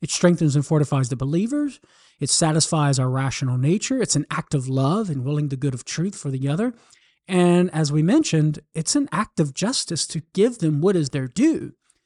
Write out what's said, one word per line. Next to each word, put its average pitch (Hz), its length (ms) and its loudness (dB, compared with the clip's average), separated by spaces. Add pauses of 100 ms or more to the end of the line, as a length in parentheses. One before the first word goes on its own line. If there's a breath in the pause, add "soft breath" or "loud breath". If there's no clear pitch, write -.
it 156 80 -6
strengthens 165 460 2
and 147 100 2
fortifies 139 420 2
the 131 60 -4
believers, 214 640 -2 (400 soft breath)
it 139 120 -4
satisfies 151 680 2
our 127 100 2
rational 131 500 -2
nature, 208 440 0
it's - 140 0
an 147 120 -2
act - 240 -6
of 131 160 -2
love 143 400 0
and 135 160 -6
willing 147 260 -2
the 135 60 -6
good 135 160 -2
of 123 120 -10
truth 190 320 -6
for 143 160 -8
the 131 160 -4
other, 214 260 -2 (540 soft breath)
and 180 440 4
as 151 200 0
we 151 100 2
mentioned, 160 560 2 (160)
it's 165 220 -2
an 285 160 0
act - 260 -4
of 147 160 0
justice 180 540 -4
to 156 240 -8
give 233 260 2
them 151 220 0
what 185 160 2
is 147 140 0
their 131 180 -4
due. 277 460 0 (320)